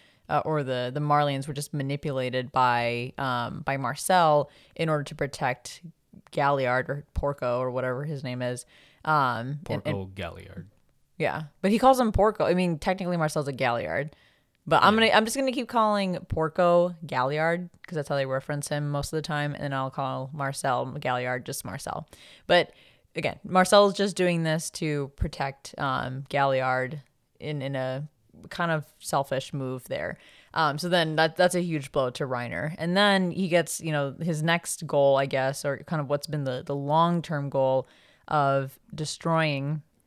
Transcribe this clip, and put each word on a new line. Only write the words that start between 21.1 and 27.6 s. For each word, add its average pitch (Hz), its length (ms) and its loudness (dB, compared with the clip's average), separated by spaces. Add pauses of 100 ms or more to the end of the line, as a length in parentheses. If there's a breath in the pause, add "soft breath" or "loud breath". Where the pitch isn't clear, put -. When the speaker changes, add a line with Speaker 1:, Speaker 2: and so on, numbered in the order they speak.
Speaker 1:
just - 200 -10
Marcel. - 440 -10 (380 loud breath)
But 175 260 4 (440 soft breath)
again, 160 280 -4
Marcel's 190 500 6
just 196 220 -2
doing 175 260 2
this 160 280 -2
to 147 460 -4
protect, - 640 -6
um, 131 500 -4
Galliard 131 720 0 (380)
in, 151 200 -6